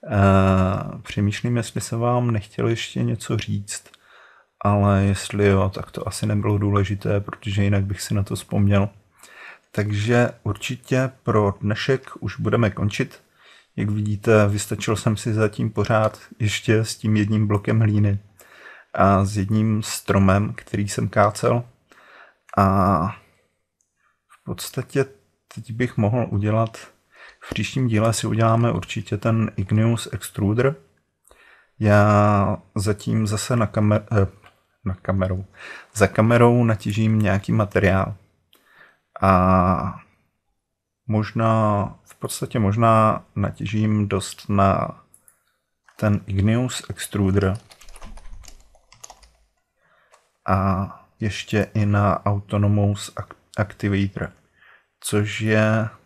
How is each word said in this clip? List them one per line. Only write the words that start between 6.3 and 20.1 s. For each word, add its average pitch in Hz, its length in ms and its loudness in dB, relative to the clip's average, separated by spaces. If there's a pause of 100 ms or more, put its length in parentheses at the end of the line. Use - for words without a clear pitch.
důležité, 101 640 0
protože 101 440 -4
jinak 101 200 2
bych 98 180 -6
si - 120 -6
na 101 100 0
to 98 120 -6
vzpomněl. 101 540 0 (840)
Takže 107 540 0 (140)
určitě 127 680 -4 (120)
pro 104 380 2
dnešek 107 480 -2 (100)
už - 200 -10
budeme 110 300 2
končit. - 520 -4 (540)
Jak 107 140 -4
vidíte, 104 580 2
vystačil 104 480 -4
jsem 104 220 -2
si 110 160 -4
zatím 110 360 0
pořád 107 500 0 (200)
ještě 107 380 0
s 110 180 -2
tím 107 200 0
jedním 107 320 2
blokem 104 320 0
hlíny 104 400 2 (720)
a 98 320 4
s 104 120 -4
jedním 107 460 0
stromem, 98 720 0